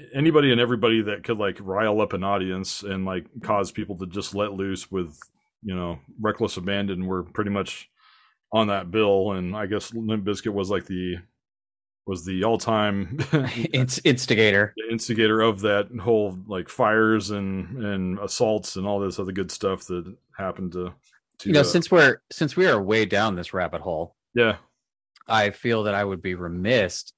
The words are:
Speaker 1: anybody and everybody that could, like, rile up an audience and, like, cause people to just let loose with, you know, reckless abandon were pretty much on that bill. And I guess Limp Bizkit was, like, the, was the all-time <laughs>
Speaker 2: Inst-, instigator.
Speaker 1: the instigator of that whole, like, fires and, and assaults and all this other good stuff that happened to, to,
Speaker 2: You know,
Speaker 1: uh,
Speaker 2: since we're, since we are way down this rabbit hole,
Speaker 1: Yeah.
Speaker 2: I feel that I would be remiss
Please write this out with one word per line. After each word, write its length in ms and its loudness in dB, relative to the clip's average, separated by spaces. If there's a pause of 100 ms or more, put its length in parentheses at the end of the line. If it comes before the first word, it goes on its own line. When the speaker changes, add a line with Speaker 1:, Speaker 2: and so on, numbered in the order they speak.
(160)
Speaker 1:
anybody 360 6
and 80 4
everybody 440 4
that 200 -4
could, 140 -2
like, 240 -2
rile 400 0
up 120 0
an 100 -4
audience 580 -4
and, 240 -4
like, 220 -4 (160)
cause 280 0
people 280 -8
to 80 -8
just 260 -8
let 200 -2
loose 380 -6
with, 280 -6 (440)
you 120 -6
know, 240 -6 (200)
reckless 380 -2
abandon 480 -4
were 180 -4
pretty 280 -4
much 380 -4 (600)
on 160 2
that 240 -2
bill. 400 4
And 240 -4
I 120 -6
guess 260 -4
Limp 320 -4
Bizkit 280 -4
was, 160 -2
like, 160 -2
the, 320 -4 (920)
was 180 -6
the 180 -2
all-time 840 0
<laughs> 480 -2
Speaker 2:
Inst-, 300 0
instigator. 720 4
Speaker 1:
the 160 -6
instigator 500 2
of 200 4
that 280 2 (100)
whole, 380 0 (100)
like, 200 -6
fires 600 4
and, 540 -4
and 360 -2
assaults 560 -2
and 100 -4
all 140 0
this 200 -4
other 120 -4
good 200 -4
stuff 340 -4
that 300 -8 (200)
happened 380 -6
to, 200 -8 (460)
to, 100 -6
Speaker 2:
You 40 4
know, 80 8
Speaker 1:
uh, 20 6
Speaker 2:
since 280 0
we're, 300 6 (100)
since 240 -2
we 120 4
are 140 4
way 240 2
down 300 2
this 180 -8
rabbit 280 -2
hole, 340 -6 (200)
Speaker 1:
Yeah. 220 4 (680)
Speaker 2:
I 240 4
feel 320 -2
that 100 0
I 100 0
would 180 -4
be 120 -4
remiss 840 -2